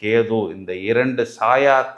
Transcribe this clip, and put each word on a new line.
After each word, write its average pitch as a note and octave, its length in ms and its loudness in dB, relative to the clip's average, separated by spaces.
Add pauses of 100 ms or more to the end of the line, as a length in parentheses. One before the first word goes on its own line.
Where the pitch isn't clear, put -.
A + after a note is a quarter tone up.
கேது, A2 380 2 (160)
இந்த F#2 140 -12 (220)
இரண்டு B2 320 0 (120)
சாயா C3 440 2 (180)